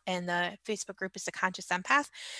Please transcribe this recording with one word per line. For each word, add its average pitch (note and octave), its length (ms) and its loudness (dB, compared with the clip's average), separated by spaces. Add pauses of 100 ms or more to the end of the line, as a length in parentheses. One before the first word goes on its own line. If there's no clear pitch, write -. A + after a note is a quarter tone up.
and F3+ 200 0
the F3 300 0 (100)
Facebook G3+ 300 -4
group F#3+ 180 -4
is F#3 80 -8
The - 80 -4
Conscious - 360 -2
Empath. B3+ 420 4 (300)